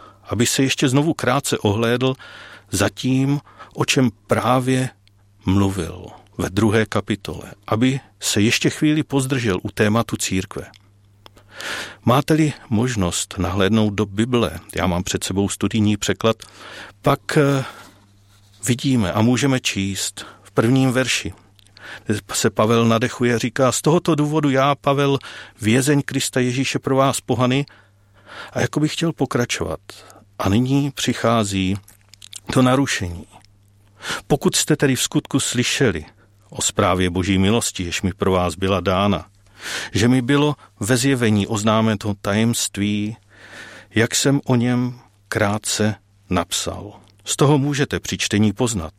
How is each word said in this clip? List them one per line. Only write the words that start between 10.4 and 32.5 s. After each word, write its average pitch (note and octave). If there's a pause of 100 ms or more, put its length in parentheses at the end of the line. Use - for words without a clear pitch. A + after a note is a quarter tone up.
Máte-li D3 (180)
možnost A2
nahlédnout G2
do G2+
Bible, G2+ (140)
já E2+
mám F2+
před -
sebou F#2+
studijní G#2
překlad, - (680)
pak, -
eh, C#3 (1000)
vidíme A#2+
a G#2+
můžeme B2+
číst - (160)
v -
prvním C3
verši, B2 (1000)
se -
Pavel A#2
nadechuje, A#2
říká: B2+
„Z -
tohoto E3+
důvodu D3
já, C3+
Pavel, C#3 (420)
vězeň C3+
Krista -
Ježíše B2
pro C3
vás C3+
pohany,“ B2+ (840)
a B2
jako -
bych D3+
chtěl E3
pokračovat. G#2+ (580)
A -
nyní C3+
přichází G2+ (760)